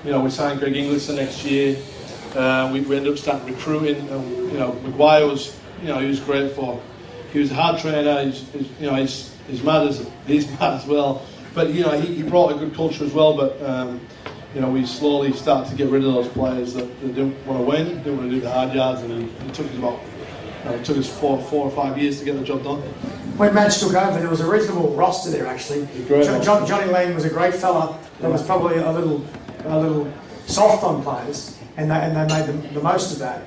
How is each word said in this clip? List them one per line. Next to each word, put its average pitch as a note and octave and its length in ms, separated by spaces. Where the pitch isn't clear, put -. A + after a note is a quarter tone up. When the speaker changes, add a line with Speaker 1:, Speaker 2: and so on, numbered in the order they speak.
Speaker 1:
you D3 80
know, C3 80
we C3 100
signed C#3+ 300
Greg C#3 160
Inglis C#3+ 320
the D3 60
next C3+ 300
year. C#3 320
Uh, C3 380
we, C3+ 100
we C#3 140
ended C#3 160
up C#3 60
starting C3 340
recruiting. D3 560
And, B2 440
you D3 40
know, B2 160
Maguire D3+ 420
was, C3+ 320
you E3+ 60
know, C#3 100
he C3+ 80
was C#3 140
great C#3 320
for, B2 280
he D3+ 80
was C#3+ 100
a C3 40
hard D#3+ 260
trainer. D3 440
He's, C3 280
he's, C3+ 180
you D#3 80
know, C3+ 60
he's, C3 400
he's B2+ 120
mad D3 280
as, B2 200
he's C#3+ 260
<laughs> - 100
mad C#3 140
as B2+ 120
well. C#3+ 400
But, E3 220
you F3 80
know, D3+ 180
he, E3+ 140
he D3+ 80
brought D#3 300
a - 20
good D3 220
culture D#3+ 260
as C#3 100
well. D#3 240
But, C3+ 260
um, B2+ 380
you C#3 60
know, C3 100
we C3 160
slowly C#3+ 460
started C3+ 380
to C3 60
get C3+ 120
rid C3+ 160
of C3+ 100
those A#2+ 140
players B2+ 460
that, B2 120
that C3 160
didn't C3+ 280
wanna C3 180
win, D#3+ 420
didn't C#3+ 140
wanna B2 120
do B2+ 100
the A#2+ 120
hard B2+ 200
yards, B2+ 300
and A#2 260
it C3+ 260
took D3+ 120
us B2+ 100
about, B2 220
you B2 80
know, A#2 60
it A#2+ 80
took D3 120
us C3 120
four, C#3 340
four D3 220
or C3+ 80
five C#3 260
years C#3+ 220
to C#3 40
get C#3 140
the B2+ 60
job C3+ 180
done. C#3+ 180
Speaker 2:
When G#3 160
Madge G#3 280
took F#3+ 140
over, F#3 260
there E3+ 100
was D#3+ 100
a E3 80
reasonable F3+ 460
roster F3+ 360
there, D3 180
actually. C#3+ 380
Speaker 1:
Great C#3+ 180
Speaker 2:
Jo-, C#3+ 100
Speaker 1:
roster. - 100
Speaker 2:
John, G3+ 240
Johnny G3 240
Lang F3+ 240
was D#3 80
a D#3 60
great F3+ 240
fella. E3+ 440
There E3 100
was D#3+ 120
Speaker 1:
Yeah. - 40
Speaker 2:
probably E3+ 320
a E3 140
little, D#3+ 320
a D#3 140
little D3+ 320
soft G#3 360
on D#3 200
players, - 560
and D#3 140
they, D#3 60
and D#3+ 200
they D#3 180
made D#3 120
the, D3 280
the D3 60
most E3 320
of C#3 60
that. A#2+ 280